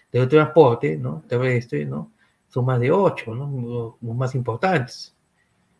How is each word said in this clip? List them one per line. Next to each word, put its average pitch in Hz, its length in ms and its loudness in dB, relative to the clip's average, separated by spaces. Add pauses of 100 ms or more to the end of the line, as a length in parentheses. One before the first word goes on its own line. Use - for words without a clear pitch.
(120)
del 127 160 2
transporte, 151 720 4
¿no? 143 280 -8
Terrestre, 127 600 -2
¿no? 147 260 -10 (360)
Son 127 180 -2
más 123 140 0
de 127 120 2
ocho, 170 420 0
¿no? 143 160 -8
Los, 120 520 -8
los 117 120 -8
más 123 200 -4
importantes, 127 840 -4 (640)